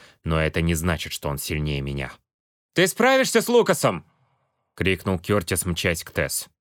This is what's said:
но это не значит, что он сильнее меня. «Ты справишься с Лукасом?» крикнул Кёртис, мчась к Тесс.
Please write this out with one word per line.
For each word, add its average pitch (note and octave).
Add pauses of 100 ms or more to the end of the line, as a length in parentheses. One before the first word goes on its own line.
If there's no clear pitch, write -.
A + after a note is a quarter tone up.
(240)
но D#2+
это D#2
не E2+
значит, D#2+
что -
он C#2+
сильнее D2+
меня. C#2 (600)
«Ты F3+
справишься B3
с -
Лукасом?» D#3 (680)
крикнул F#2
Кёртис, G2
мчась F2
к -
Тесс. - (120)